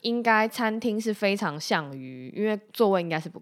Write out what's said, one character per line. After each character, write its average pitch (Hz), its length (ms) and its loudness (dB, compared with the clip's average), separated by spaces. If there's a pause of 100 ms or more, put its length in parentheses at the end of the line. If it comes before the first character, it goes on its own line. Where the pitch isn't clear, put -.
应 233 200 -2
该 220 280 4
餐 220 320 -2
厅 220 200 -2
是 220 140 -2
非 202 220 2
常 156 240 -2
项 147 360 -2
羽， 127 400 -12
因 208 80 -2
为 214 140 0 (140)
座 220 160 4
位 190 120 4
应 170 80 -4
该 156 120 0
是 170 80 -8
不 - 140 -14